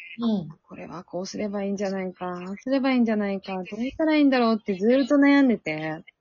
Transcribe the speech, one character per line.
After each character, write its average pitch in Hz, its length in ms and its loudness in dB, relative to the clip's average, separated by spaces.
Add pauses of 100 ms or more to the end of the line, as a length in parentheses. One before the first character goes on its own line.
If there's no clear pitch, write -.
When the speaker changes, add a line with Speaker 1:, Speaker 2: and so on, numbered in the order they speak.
(200)
Speaker 1:
う 233 80 -2 (180)
ん。 151 60 -12
Speaker 2:
あ、 - 60 -20 (100)
こ - 80 -20
れ 180 120 -14
は 165 160 -14
こ 175 180 -8
う 190 40 -8
す 214 120 -10
れ 208 120 -4
ば 202 140 -6
い 202 60 -4
い - 20 -4
ん 202 40 -4
じ 202 100 -4
ゃ 190 60 -4
な 190 120 -4
い 185 100 -8
か、 180 140 -10
あ 180 240 -10
あ 202 60 -10
す - 120 -10
れ 269 100 2
ば 262 140 0
い 254 40 2
い - 20 4
ん 233 60 4
じ 226 60 2
ゃ 214 40 0
な 202 160 -2
い 196 100 -6
か、 190 140 -10
ど 185 60 -6
う 180 40 -12
し 226 320 -8
た 320 80 0
ら 311 100 2
い 302 60 4
い - 20 6
ん 277 60 6
だ 254 100 4
ろ 226 140 4
う 220 60 2
っ - 40 -16
て 202 120 -4
ず 190 120 0
ー 262 180 4
っ - 20 -2
と 294 80 2
悩 285 260 6
ん 269 60 4
で 220 100 2
て。 156 460 -6 (180)